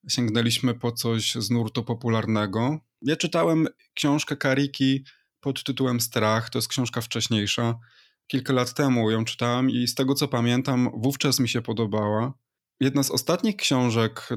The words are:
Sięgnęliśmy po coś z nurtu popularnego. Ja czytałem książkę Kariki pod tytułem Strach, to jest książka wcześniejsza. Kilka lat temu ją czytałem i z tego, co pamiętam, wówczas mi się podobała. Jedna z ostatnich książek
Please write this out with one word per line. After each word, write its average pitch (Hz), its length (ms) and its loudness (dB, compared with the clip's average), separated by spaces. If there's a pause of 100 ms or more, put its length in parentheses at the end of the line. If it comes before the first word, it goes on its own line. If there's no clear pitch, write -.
Sięgnęliśmy 117 640 0
po 120 180 -4
coś 113 440 -2
z 104 140 -4
nurtu 117 340 0
popularnego. 110 960 0 (220)
Ja 147 140 0
czytałem 165 520 2 (260)
książkę 147 420 0
Kariki 135 680 0 (360)
pod - 240 -6
tytułem 123 380 0
Strach, 110 480 2
to - 80 -4
jest 113 100 -2
książka 120 340 -2
wcześniejsza. 117 800 0 (480)
Kilka 135 260 -2
lat 123 200 2
temu 120 380 2
ją 113 140 2
czytałem 123 440 0
i 123 180 0
z - 80 -4
tego, 135 200 2
co 143 120 0
pamiętam, 123 640 2
wówczas 135 460 0
mi 123 100 0
się 120 120 -2
podobała. 107 720 -2 (460)
Jedna 139 240 2
z - 80 -4
ostatnich 202 440 0
książek 117 800 0